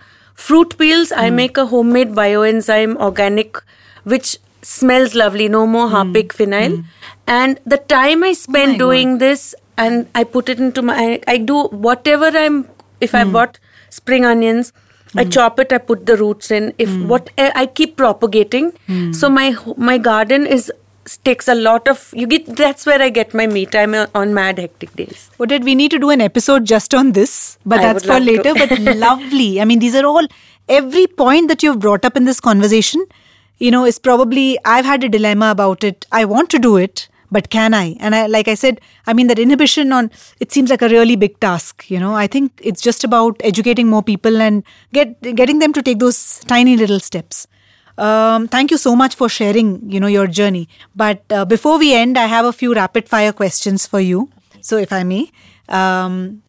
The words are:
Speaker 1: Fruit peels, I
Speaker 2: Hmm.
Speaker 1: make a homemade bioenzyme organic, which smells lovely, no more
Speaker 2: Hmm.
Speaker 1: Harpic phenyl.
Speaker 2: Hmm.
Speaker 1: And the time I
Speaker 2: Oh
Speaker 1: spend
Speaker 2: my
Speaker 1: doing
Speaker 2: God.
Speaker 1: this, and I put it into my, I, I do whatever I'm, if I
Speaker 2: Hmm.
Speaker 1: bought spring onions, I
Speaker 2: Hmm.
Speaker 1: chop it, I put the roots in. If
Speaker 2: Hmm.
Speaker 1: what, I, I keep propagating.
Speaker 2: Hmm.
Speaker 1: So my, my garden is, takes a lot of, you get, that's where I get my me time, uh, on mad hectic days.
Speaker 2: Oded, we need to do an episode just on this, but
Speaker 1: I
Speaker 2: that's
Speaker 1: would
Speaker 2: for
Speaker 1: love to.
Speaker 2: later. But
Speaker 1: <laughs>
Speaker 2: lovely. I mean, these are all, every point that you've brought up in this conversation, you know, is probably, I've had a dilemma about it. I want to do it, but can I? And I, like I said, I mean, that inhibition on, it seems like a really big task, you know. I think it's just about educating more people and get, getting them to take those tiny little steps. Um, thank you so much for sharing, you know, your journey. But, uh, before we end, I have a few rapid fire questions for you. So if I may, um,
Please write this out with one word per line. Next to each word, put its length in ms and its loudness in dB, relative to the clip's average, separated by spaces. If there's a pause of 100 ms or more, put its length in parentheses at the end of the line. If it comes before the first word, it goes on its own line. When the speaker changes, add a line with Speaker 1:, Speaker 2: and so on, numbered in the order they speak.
(360)
Speaker 1:
Fruit 420 0
peels, 360 0
I 160 0
Speaker 2:
Hmm. 80 0
Speaker 1:
make 200 -2
a 160 0
homemade 400 2
bioenzyme 840 0
organic, 600 -2 (460)
which 340 -4 (260)
smells 520 0
lovely, 340 0
no 160 2
more 220 0
Speaker 2:
Hmm. 80 -2
Speaker 1:
Harpic 440 -2
phenyl. 360 -2
Speaker 2:
Hmm. 60 -8 (460)
Speaker 1:
And 380 0
the 120 2 (160)
time 300 2
I 60 2
Speaker 2:
Oh 40 0
Speaker 1:
spend 400 0
Speaker 2:
my 40 -2
Speaker 1:
doing 360 2
Speaker 2:
God. 80 -2
Speaker 1:
this, 340 0 (300)
and 280 -2
I 100 0
put 260 -2
it 100 -6
into 240 -2
my, 120 0 (100)
I, 220 -2
I 100 2
do 260 0 (240)
whatever 400 2 (160)
I'm, 220 -2 (420)
if 80 -4
I 80 2
Speaker 2:
Hmm. 140 0
Speaker 1:
bought 200 0 (320)
spring 340 -2 (100)
onions, 380 0 (440)
I 80 0
Speaker 2:
Hmm. 140 -2
Speaker 1:
chop 260 2
it, 100 -2
I 60 0
put 320 -4
the 40 6
roots 360 -4
in. 260 -2
If 120 -2
Speaker 2:
Hmm. 180 -4
Speaker 1:
what, 320 -2
I, 80 2 (160)
I 20 0 (140)
keep 180 -2
propagating. 760 0 (140)
Speaker 2:
Hmm. 280 -4
Speaker 1:
So 160 0
my, 260 2 (220)
my 200 0
garden 480 0
is, 260 -2 (520)
takes 240 0
a 80 4
lot 320 2
of, 260 -2
you 140 -6
get, 180 0 (100)
that's 300 0
where 160 2
I 80 2
get 240 -2
my 140 0
me 180 -2
time, 300 0
uh, 180 0
on 220 -2
mad 240 -2
hectic 360 -14
days. 340 -14 (100)
Speaker 2:
Oded, 240 -2
we 100 0
need 240 2
to 80 -2
do 60 2
an 100 2
episode 440 0
just 280 0
on 200 2
this, 520 -2
but 140 2
Speaker 1:
I 140 2
Speaker 2:
that's 140 -4
Speaker 1:
would 60 2
Speaker 2:
for 60 4
Speaker 1:
love 240 2
to. 100 2
Speaker 2:
later. 140 2
But 300 0
Speaker 1:
<laughs> 100 2
Speaker 2:
lovely. 520 0
I 60 2
mean, 140 4
these 160 0
are 100 2
all, 220 2 (420)
every 380 2
point 420 2
that 140 0
you've 160 0
brought 260 0
up 100 -2
in 100 2
this 140 0
conversation, 640 2 (520)
you 120 0
know, 160 2
is 140 0
probably, 640 0
I've 200 2
had 180 0
a 60 -2
dilemma 420 0
about 320 0
it. 280 -6
I 140 2
want 260 0
to 60 2
do 200 4
it, 300 -2 (240)
but 200 -2
can 240 0
I? 240 -4
And 160 -2
I, 100 0
like 220 0
I 80 0
said, 260 -2 (240)
I 80 -2
mean, 140 2
that 100 2
inhibition 560 2
on, 160 0 (300)
it 120 -8
seems 200 0
like 100 0
a 80 2
really 260 4
big 240 -2
task, 520 -6
you 80 -4
know. 160 -4
I 100 0
think 380 -4
it's 180 -6
just 220 -2
about 400 0
educating 440 0
more 140 2
people 400 0
and 220 0 (300)
get, 280 -2 (140)
getting 240 2
them 140 2
to 100 -2
take 160 -2
those 480 -2
tiny 280 4
little 240 0
steps. 460 -10 (540)
Um, 480 0
thank 240 0
you 60 2
so 180 2
much 180 2
for 160 -2
sharing, 600 0
you 80 -4
know, 80 0
your 180 2
journey. 420 -2 (280)
But, 340 -2
uh, 160 -2
before 320 0
we 160 2
end, 240 0
I 80 2
have 200 0
a 80 -2
few 200 -2
rapid 340 -2
fire 240 0
questions 540 -4
for 140 -4
you. 300 -2 (320)
So 160 -4
if 140 -4
I 120 -4
may, 260 -4 (400)
um, 800 -4